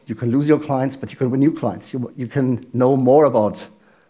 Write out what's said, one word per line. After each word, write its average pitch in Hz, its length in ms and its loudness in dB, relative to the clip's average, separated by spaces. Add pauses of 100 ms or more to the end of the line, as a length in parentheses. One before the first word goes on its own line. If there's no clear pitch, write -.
you 113 100 -8
can 120 140 -4
lose 143 180 0
your 151 100 4
clients, 135 380 -4
but - 160 -12
you - 40 -18
can 127 140 -2
win 131 100 -2
new 151 120 4
clients. 104 400 -8
You, 123 240 -8
you 123 100 -8
can 127 460 -4
know 127 240 2
more 135 280 6
about 110 320 2 (540)